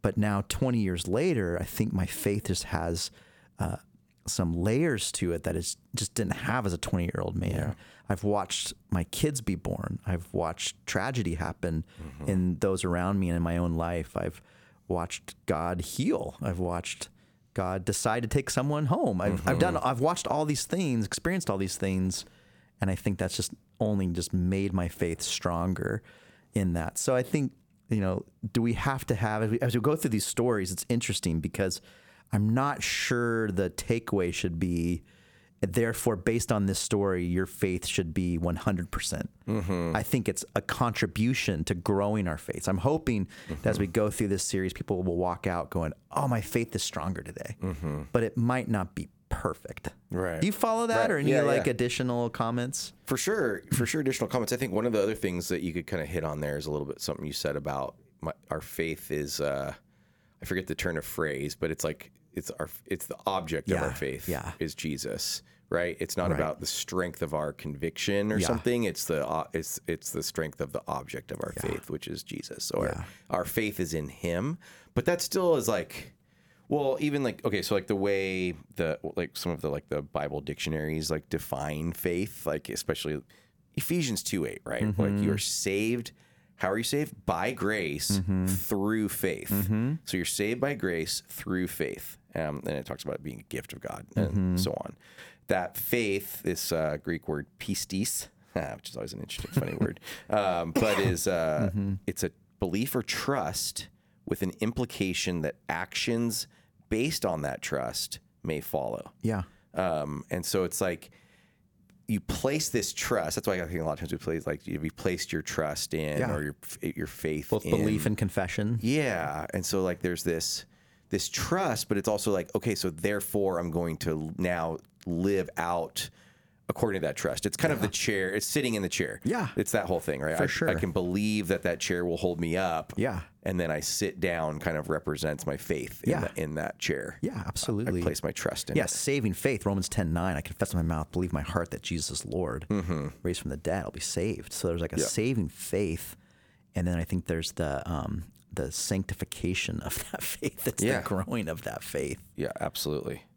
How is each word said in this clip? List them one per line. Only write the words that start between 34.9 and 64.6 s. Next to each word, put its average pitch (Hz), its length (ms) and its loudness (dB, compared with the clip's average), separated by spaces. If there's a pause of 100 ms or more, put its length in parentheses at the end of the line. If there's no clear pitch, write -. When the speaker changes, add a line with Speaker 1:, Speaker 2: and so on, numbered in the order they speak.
Speaker 1:
therefore, 117 560 2
based 117 340 2
on 104 160 4
this 98 120 2
story, 98 460 2
your 90 220 2
faith 90 400 0
should 85 280 0
be 90 240 2
one 87 180 2
hundred 90 340 0
percent. - 400 -4 (160)
Speaker 2:
Mm-hmm. 90 480 0
Speaker 1:
I 104 80 2
think 117 260 2
it's - 160 -2 (120)
a 104 60 2
contribution 110 1040 2
to 101 100 0
growing 101 520 2
our 78 120 0
faith. - 300 -4
I'm 95 100 4
hoping 123 500 2 (340)
that - 80 2
as - 80 2
we 101 80 4
Speaker 2:
Mm-hmm. 82 60 -6
Speaker 1:
go 107 180 4
through 104 180 0
this 95 160 2
series, 92 280 0
people 92 300 -2
will 87 140 2
walk 87 300 0
out 87 240 0
going, 82 220 0 (180)
"Oh, 143 160 2
my 120 140 2
faith 117 340 -2
is - 80 0
stronger 87 400 -4
today." - 400 -10
Speaker 2:
Mm-hmm. 76 400 -4 (100)
Speaker 1:
But 117 120 4
it - 120 -2
might 123 320 2
not 95 260 0
be 82 140 -6 (200)
perfect. - 600 -4 (200)
Speaker 2:
Right. 87 300 0
Speaker 1:
Do 165 60 4
you 208 60 2
follow 226 360 2
that 226 140 4
Speaker 2:
Right. - 80 2
Speaker 1:
or 165 80 2
any, 143 120 4
Speaker 2:
Yeah, 131 120 6
Speaker 1:
like, 139 240 4
Speaker 2:
yeah. 135 40 4
Speaker 1:
additional 120 580 2
comments? 120 640 -2 (120)
Speaker 2:
For 131 120 0
sure. 151 460 2 (100)
For 120 140 4
sure. 156 140 0
Additional 131 280 2
comments. 123 240 0
I 123 40 2
think 120 160 -2
one 107 120 2
of 120 80 2
the 104 100 4
other 107 120 4
things 87 340 0
that 90 140 0
you 90 100 -2
could 85 140 -2
kinda 82 200 -2
hit 80 180 -2
on 76 160 -2
there 73 180 0
is 73 80 -6
a 78 40 -4
little 73 160 -2
bit - 140 -8
something - 240 -4
you 73 80 -6
said 73 240 -2
about 69 380 -4 (260)
my, 80 120 -4 (180)
our 78 100 -2
faith - 500 -4
is, 73 300 -2
uh, 69 320 0 (720)
I - 20 -10
forget 92 220 -2
the - 80 -4
turn 85 240 -2
of 71 60 -4
phrase, 73 500 -2
but 80 160 -2
it's 78 140 -4
like, - 260 -6 (240)
it's - 240 -6
our, 78 100 -4 (180)
it's - 200 -4
the - 100 -10 (100)
object 85 440 -2
of 90 80 6
Speaker 1:
Yeah, 73 60 0
Speaker 2:
our 65 100 -2
faith 67 340 -4
Speaker 1:
yeah. - 300 -2
Speaker 2:
is 80 160 -2